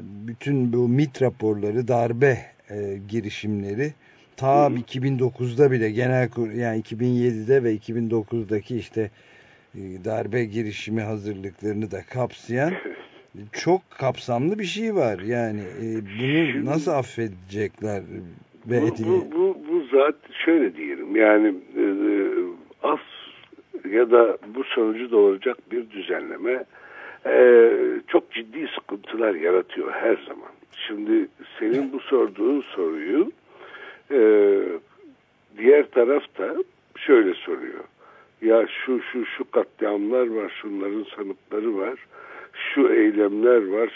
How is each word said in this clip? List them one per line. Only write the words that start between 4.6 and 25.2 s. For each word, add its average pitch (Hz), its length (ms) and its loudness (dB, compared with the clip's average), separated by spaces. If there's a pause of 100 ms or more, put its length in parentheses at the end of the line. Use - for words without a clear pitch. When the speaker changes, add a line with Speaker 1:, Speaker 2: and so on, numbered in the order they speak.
Speaker 2:
Hı 123 40 -4
hı. 123 40 -4
Speaker 1:
iki 123 240 -8
bin 135 160 0
dokuzda 123 520 2
bile 113 200 0
genel 123 400 0
kur-, 117 220 -4
yani 117 260 -2
iki 110 220 -8
bin 123 80 0
yedide 120 560 0
ve 113 80 0
iki 110 240 -6
bin 117 140 -4
dokuzdaki 110 640 -4
işte, 107 340 -6 (640)
e, 98 60 -16 (240)
darbe 110 400 -2
girişimi 107 560 -6
hazırlıklarını 104 880 -6
da 95 80 -8 (140)
kapsayan 127 680 -4
Speaker 2:
<laughs> - 40 -16 (680)
Speaker 1:
çok - 380 -2
kapsamlı 131 680 -4
bir 214 60 -6
şey 208 300 -4
var. 117 240 0
Yani, 110 420 -4
e, 101 240 -12
bunu 113 680 -2
Speaker 2:
Şimdi 127 140 -4
Speaker 1:
nasıl 151 240 -2
affedecekler 101 1120 -6 (640)
ve 120 160 0
Speaker 2:
bu, - 40 2
Speaker 1:
etkile- 110 200 -2
Speaker 2:
bu, 165 260 0
bu, 185 260 0 (100)
bu 143 280 0
zat-, 147 360 2 (120)
şöyle 160 320 2
diyelim, 73 400 -6
yani, 107 380 6 (220)
e, - 80 0 (1000)
af 143 180 -2 (880)
ya 113 200 2
da 117 280 6 (160)
bu 131 100 -6
sonucu 117 460 -2
doğuracak 104 640 2